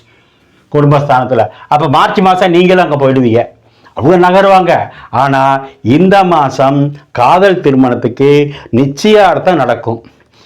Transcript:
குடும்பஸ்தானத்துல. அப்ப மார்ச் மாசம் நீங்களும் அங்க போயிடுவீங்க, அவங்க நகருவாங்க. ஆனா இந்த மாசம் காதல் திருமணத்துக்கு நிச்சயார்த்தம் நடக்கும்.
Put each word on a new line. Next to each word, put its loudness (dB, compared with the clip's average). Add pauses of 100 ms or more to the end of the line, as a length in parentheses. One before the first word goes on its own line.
(720)
குடும்பஸ்தானத்துல. 0 (200)
அப்ப -2
மார்ச் 0
மாசம் 0
நீங்களும் 2
அங்க -2
போயிடுவீங்க, 0 (500)
அவங்க 2
நகருவாங்க. 2 (320)
ஆனா 0 (200)
இந்த 2
மாசம் -2 (180)
காதல் 0
திருமணத்துக்கு 0 (200)
நிச்சயார்த்தம் 0
நடக்கும். -4 (420)